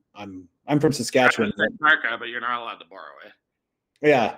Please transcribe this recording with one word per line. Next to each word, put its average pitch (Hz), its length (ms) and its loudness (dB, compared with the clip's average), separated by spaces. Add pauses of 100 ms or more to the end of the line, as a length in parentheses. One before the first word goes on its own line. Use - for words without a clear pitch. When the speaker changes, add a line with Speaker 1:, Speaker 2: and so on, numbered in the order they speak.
(200)
Speaker 1:
I'm, 92 280 -16 (200)
I'm 143 120 2
from 151 140 2
Saskatchewan. 120 640 2
Speaker 2:
I 160 60 -2
would 143 80 0
say - 80 -16
parka, 151 400 0
but 117 80 -12
you're 120 140 -10
not 120 200 -6
allowed 107 160 -12
to 82 120 -20
borrow 82 240 -20 (120)
it. 104 60 -20 (760)
Speaker 1:
Yeah, 123 300 4